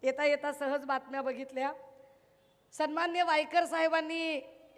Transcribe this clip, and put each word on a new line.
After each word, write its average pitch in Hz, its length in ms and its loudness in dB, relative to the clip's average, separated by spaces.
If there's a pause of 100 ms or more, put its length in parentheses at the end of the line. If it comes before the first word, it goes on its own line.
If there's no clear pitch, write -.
येता 262 220 0
येता 294 280 2
सहज 277 320 -2
बातम्या 269 380 -4
बघितल्या. 262 500 -4 (1000)
सन्मान्य 330 500 0
वायकर 320 420 4
साहेबांनी 330 760 0 (380)